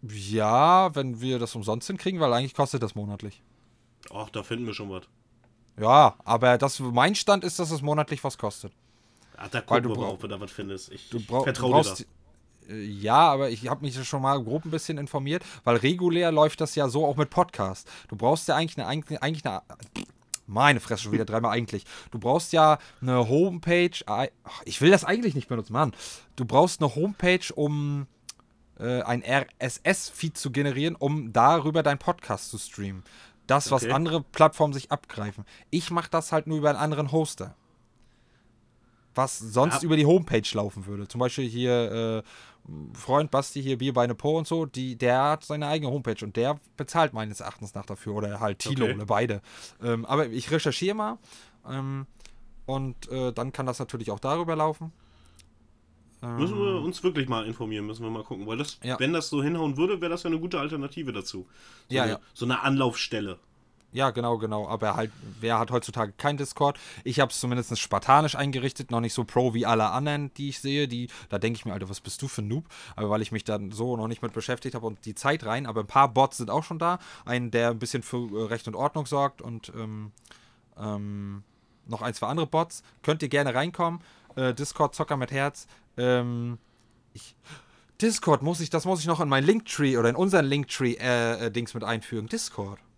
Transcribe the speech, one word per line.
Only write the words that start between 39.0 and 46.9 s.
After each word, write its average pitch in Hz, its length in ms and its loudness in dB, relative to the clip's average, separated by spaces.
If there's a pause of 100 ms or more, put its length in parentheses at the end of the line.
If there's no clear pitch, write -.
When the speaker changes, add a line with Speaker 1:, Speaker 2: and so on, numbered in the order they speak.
Speaker 1:
Was 131 240 0
sonst 127 440 2
Speaker 2:
Ja. - 40 -2
Speaker 1:
über 160 100 6
die 147 100 6
Homepage 156 460 6
laufen 104 340 -4
würde. 101 220 -8
Zum 117 100 -8
Beispiel 127 300 -2
hier, 113 760 0
äh, - 680 -16
Freund 143 380 0
Basti 139 280 -2
hier, 135 180 -2
Bier, 131 140 -2
Beine, 120 220 2
Po 151 240 0
und 160 80 -4
so, 165 200 -2
die, 131 300 -8
der 123 280 4
hat 151 200 0
seine 151 220 -4
eigene 147 240 0
Homepage 120 340 -4
und 104 120 -6
der 135 240 0 (160)
bezahlt 147 360 0